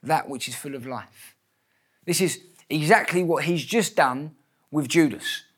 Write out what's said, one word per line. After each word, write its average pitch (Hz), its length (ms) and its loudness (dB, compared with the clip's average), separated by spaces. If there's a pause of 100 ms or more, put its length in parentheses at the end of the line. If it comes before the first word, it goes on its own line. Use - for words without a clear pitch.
that 151 260 0
which 131 180 -8
is 127 80 -10
full 139 200 -12
of 123 120 -12
life. - 480 -14 (680)
This 175 160 -2
is 185 200 0 (280)
exactly 165 540 2
what 165 220 0
he's 160 200 0
just 214 320 0
done 143 360 0 (380)
with 147 160 -2
Judas. 143 580 0 (140)